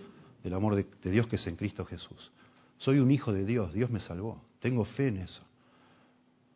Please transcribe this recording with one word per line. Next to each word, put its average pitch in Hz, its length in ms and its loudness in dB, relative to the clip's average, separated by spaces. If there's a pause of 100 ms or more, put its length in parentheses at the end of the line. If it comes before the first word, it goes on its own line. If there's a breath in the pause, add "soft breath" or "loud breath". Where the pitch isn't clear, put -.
(440 loud breath)
del 90 120 -4
amor 104 200 2
de, 98 120 2 (160)
de 92 80 0
Dios 117 160 4
que - 80 -2
es - 100 -4
en 85 100 -4
Cristo 95 300 -6
Jesús. - 460 -16 (480 soft breath)
Soy 139 200 4
un 131 120 6
hijo 131 200 2
de 98 140 0
Dios, 104 280 0
Dios 117 180 0
me 107 80 0
salvó. 98 440 -8 (160)
Tengo 120 260 0
fe 139 240 -2
en 104 80 -2
eso. - 260 -10 (1120 soft breath)